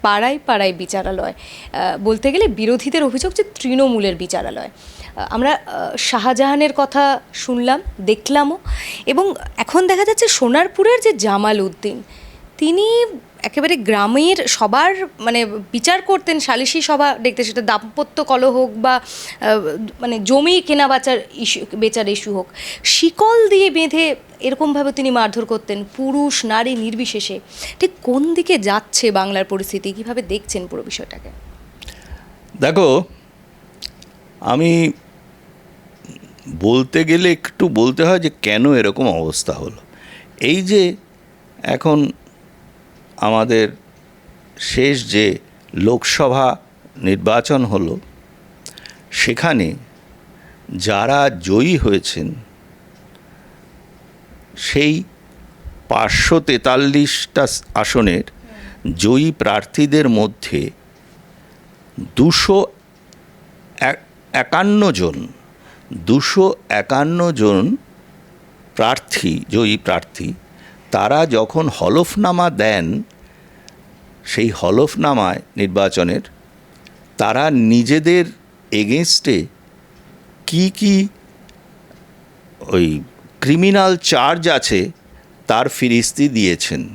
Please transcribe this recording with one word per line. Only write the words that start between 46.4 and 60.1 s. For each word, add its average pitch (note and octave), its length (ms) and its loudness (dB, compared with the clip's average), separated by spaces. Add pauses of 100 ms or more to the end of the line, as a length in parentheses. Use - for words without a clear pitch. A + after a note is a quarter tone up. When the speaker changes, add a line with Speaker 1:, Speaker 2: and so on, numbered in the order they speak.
Speaker 2:
নির্বাচন G#2+ 680 0
হলো, G2 340 -2 (1120)
সেখানে A#2+ 640 0 (1040)
যারা A2+ 540 2 (100)
জয়ী A2+ 360 2
হয়েছেন, G2 580 -2 (2250)
সেই D3+ 460 0 (840)
পাঁচশো A2+ 520 2
তেতাল্লিশটা C#3 1040 0 (280)
আসনের G#2+ 480 0 (760)
জয়ী C3 420 2
প্রার্থীদের C#3 720 2
মধ্যে G#2+ 600 -2 (1500)